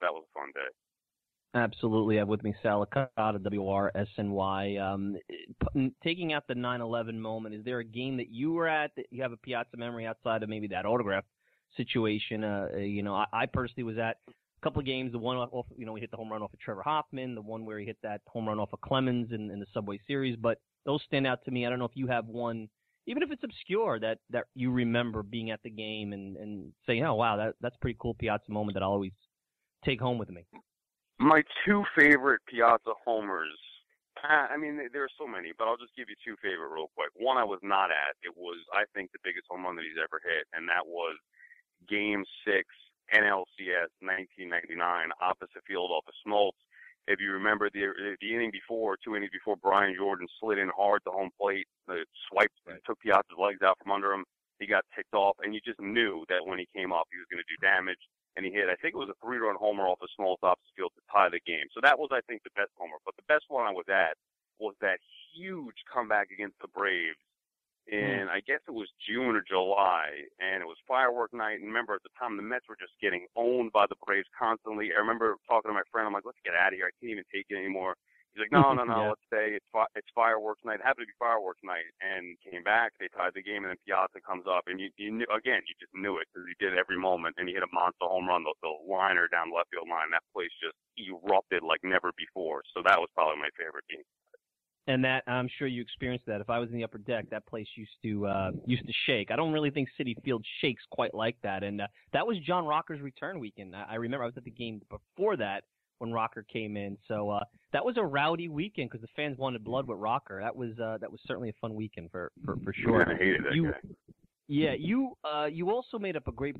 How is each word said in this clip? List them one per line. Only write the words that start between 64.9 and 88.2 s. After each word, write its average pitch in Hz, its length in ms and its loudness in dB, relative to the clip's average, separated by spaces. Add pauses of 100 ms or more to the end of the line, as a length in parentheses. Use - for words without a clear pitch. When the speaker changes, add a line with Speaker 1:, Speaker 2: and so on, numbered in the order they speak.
Speaker 1:
huge 170 400 -10 (180)
comeback 107 380 2
against 98 320 -6
the 98 60 -10
Braves 90 500 0 (720)
in, 101 400 0
Speaker 2:
Hmm. - 20 -4
Speaker 1:
I 90 160 0
guess - 220 0
it 139 40 -10
was 107 160 -6 (160)
June 117 300 0
or 104 80 2
July, 92 800 4 (160)
and 95 240 -2
it 85 40 -8
was 82 200 -12
firework 123 480 2
night. 107 240 -4
And 92 80 -10
remember, 110 280 -2
at 95 100 -4
the - 120 -20
time, 113 200 -6
the 101 100 -6
Mets 123 220 -4
were 107 100 -16
just 92 240 -16
getting 90 320 0
owned 120 380 2
by 104 160 8
the 101 180 -10
Braves 98 220 2 (100)
constantly. 110 560 -2
I 104 60 4
remember 110 340 2 (140)
talking 110 200 4
to 107 60 0
my 98 160 0
friend, 110 160 0
I'm 101 80 0
like, 98 100 -2
"Let's 123 200 -14
get 90 100 0
out 92 180 4
of 92 60 -4
here. 92 80 0
I 90 160 -4
can't 120 80 -6
even 104 140 -6 (100)
take 98 160 -4
it 101 60 -4
anymore." 95 400 -4 (340)
He's 107 160 -4
like, 110 60 -6
"No, 139 220 10
no, 123 100 2
no, 117 100 0
Speaker 2:
<laughs> 113 80 2
Yeah. 107 60 2
Speaker 1:
let's - 180 -4
stay. 107 320 0
It's - 140 -14
fi-, 110 240 2
it's 104 180 -8
fireworks 110 500 2
night." 110 140 -4
It 98 80 -2
happened 123 220 0
to - 20 -18
be - 80 -16
fireworks 110 460 0
night, 85 340 -6
and 92 400 -8
came 90 240 -12
back. 110 380 4
They 92 80 -8
tied 90 260 -2
the 95 80 -10
game, 101 220 -6
and 92 100 -6
then - 100 -16
Piazza 95 380 0
comes 92 240 -8
up, 92 220 0
and 92 100 -6
you, 95 200 -8
you 104 120 -8
knew, 113 240 -4
again, 113 320 0
you 82 140 -12
just 90 140 -20
knew 92 240 -2
it 80 120 -6
'cause 90 160 -14
he 90 80 -12 (100)
did 92 140 2
every 92 180 2
moment, 90 420 0
and 92 100 -4
he 90 60 -4
hit 92 100 -2
a 90 80 -4
monster 90 340 2
home 90 220 0